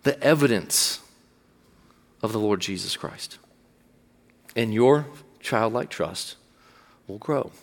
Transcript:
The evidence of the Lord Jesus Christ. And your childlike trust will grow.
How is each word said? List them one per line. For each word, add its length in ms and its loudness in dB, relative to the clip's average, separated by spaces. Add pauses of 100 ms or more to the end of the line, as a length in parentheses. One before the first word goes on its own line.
The 200 0
evidence 760 2 (1200)
of 100 -2
the 60 -2
Lord 220 0
Jesus 360 -6
Christ. 420 -12 (1160)
And 200 0
your 320 6 (340)
childlike 500 -2
trust 460 -6 (720)
will 100 -12
grow. 340 -4 (100)